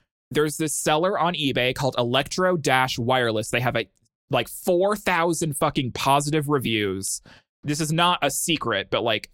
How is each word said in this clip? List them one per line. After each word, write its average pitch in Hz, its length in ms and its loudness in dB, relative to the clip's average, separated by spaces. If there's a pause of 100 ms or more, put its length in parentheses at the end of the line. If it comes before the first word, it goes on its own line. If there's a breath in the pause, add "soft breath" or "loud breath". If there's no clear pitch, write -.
(320)
There's 151 240 0
this 156 180 -4
seller 165 420 0
on 175 180 0
eBay 131 380 0
called 131 240 -2
Electro 143 600 0
Dash 131 420 2
Wireless. 117 520 0
They 120 100 0
have 120 160 0
a, 113 100 -2 (440)
like, 120 180 0
four 190 480 0
thousand 170 600 0
fucking 139 360 0
positive 143 560 0
reviews. 107 760 -2 (400 loud breath)
This 147 180 -4
is 151 120 -2
not 170 280 2
a 143 120 0
secret, 117 580 -2
but, 113 140 0
like, 110 300 -2